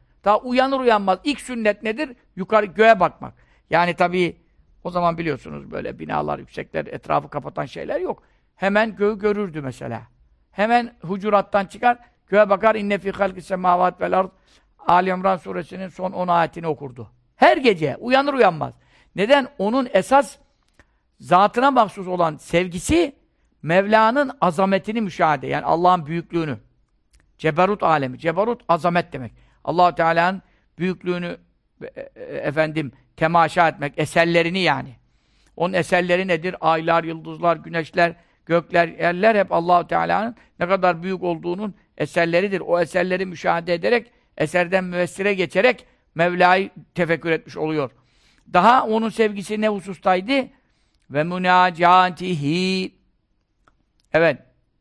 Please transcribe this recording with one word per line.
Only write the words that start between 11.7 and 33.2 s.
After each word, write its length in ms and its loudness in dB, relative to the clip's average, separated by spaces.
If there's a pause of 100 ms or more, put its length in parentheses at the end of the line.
göğe 220 4
bakar. 260 4
"İnne 220 -2
fî 140 -6
halkis 340 -4
semâvâti 560 0
vel 180 0
ard." 100 -2 (580)
Ali 220 4
İmran 280 -2
suresinin 500 -12
son 240 -10
on 160 -6
ayetini 400 0
okurdu. 440 -10 (240)
Her 220 6
gece 420 0
uyanır 340 2
uyanmaz. 400 2 (420)
Neden? 320 4 (100)
Onun 360 -2
esas 440 2 (840)
zatına 520 2
mahsus 360 0
olan 300 -2
sevgisi 800 -2 (460)
Mevla'nın 720 2 (100)
azametini 600 0
müşahede, 460 -2
yani 180 -4
Allah'ın 400 2
büyüklüğünü. 520 -6 (800)
Ceberut 460 0
alemi. 360 0
Ceberut 480 -2
azamet 460 0
demek. 180 -10 (320)
Allah-u 320 2
Teala'nın 460 0 (360)
büyüklüğünü, 600 -6 (440)
e, 40 -14 (300)
e, 80 -16
efendim, 680 -4 (260)
temaşa 500 2